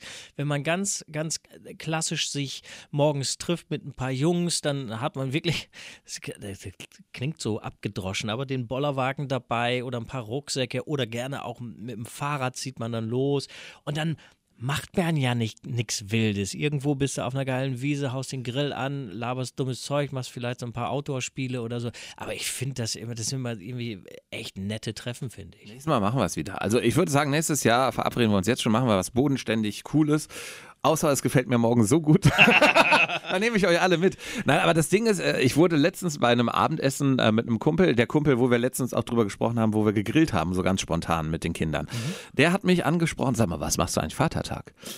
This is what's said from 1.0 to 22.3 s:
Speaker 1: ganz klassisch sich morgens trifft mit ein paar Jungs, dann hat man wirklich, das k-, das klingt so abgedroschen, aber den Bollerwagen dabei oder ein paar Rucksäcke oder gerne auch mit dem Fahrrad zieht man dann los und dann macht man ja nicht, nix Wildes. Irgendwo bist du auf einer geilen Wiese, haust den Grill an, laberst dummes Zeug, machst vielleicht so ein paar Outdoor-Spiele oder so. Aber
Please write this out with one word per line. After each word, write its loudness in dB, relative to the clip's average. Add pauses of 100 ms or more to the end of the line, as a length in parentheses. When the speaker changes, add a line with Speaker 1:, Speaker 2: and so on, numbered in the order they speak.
Speaker 1:
ganz -4 (380)
klassisch -4
sich -6 (280)
morgens 0
trifft -4
mit -6
ein -12
paar -4
Jungs, 0
dann -4
hat -4
man -4
wirklich, -2 (340)
das -14
k-, -12
das -12 (540)
klingt -6
so -4
abgedroschen, -6
aber -6
den -4
Bollerwagen -2
dabei -2
oder -6
ein -10
paar -8
Rucksäcke -4
oder -2
gerne -6
auch -10
mit -12
dem -10
Fahrrad -4
zieht -10
man -4
dann -4
los 0 (380)
und -4
dann -2 (460)
macht -6
man 2
ja 2
nicht, -2
nix -6
Wildes. 0
Irgendwo 0
bist -2
du -4
auf -4
einer -2
geilen -2
Wiese, -2
haust -6
den -6
Grill -4
an, -4
laberst -6
dummes -2
Zeug, -2
machst -6
vielleicht -6
so -8
ein -8
paar -4
Outdoor-Spiele -4
oder -6
so. -4 (280)
Aber -8